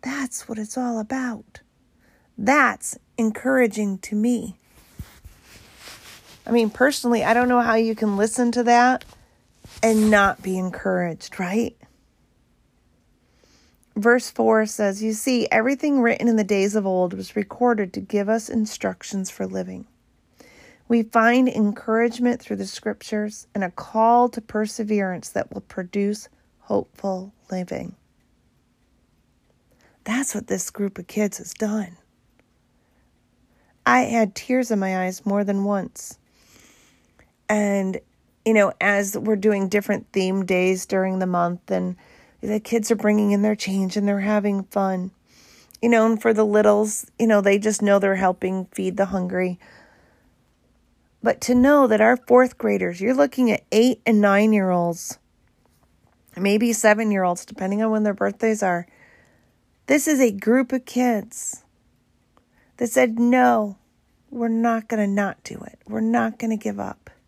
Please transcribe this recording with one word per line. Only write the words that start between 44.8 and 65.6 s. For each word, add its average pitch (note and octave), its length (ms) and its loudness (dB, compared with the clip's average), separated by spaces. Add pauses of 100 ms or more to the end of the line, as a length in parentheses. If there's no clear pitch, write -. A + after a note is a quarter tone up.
You A#3 60 2
know, A3+ 180 4
and A3+ 160 0
for A3+ 100 2
the G#3+ 140 2
littles, G#3 600 2 (120)
you A#3 80 2
know, G#3+ 140 6
they G3 180 4
just G#3 240 -2
know G3+ 160 4
they're G3 160 2
helping F#3 520 -2
feed F#3 300 -6
the G3 100 0
hungry. F#3 520 -4 (1600)
But - 200 -2
to A#3+ 160 0
know C4+ 320 6
that G#3+ 120 2
our A#3 160 4
fourth B3 420 4
graders, F#3 420 -2
you're A3 120 0
looking C4 380 2
at - 220 -2
eight A#3 340 4
and G#3+ 140 4
nine-year-olds, G3 1000 2 (1160)
maybe G#3 360 0
seven-year-olds, G#3 720 2
depending G3 380 -4
on A3 80 0
when G#3+ 140 0
their G3+ 100 0
birthdays G#3 480 -2
are. F3 240 -2 (1000)
This C#4+ 200 2
is D4 120 2
a A#3+ 120 4
group B3 400 0
of C4 120 -4
kids A#3 800 -4 (1160)
that A#3+ 120 -4
said, A#3 300 2
"No, A#3+ 560 2 (540)
we're A#3 180 -4
not A3+ 400 0
gonna G#3+ 180 0
not G3+ 380 -4
do - 160 -14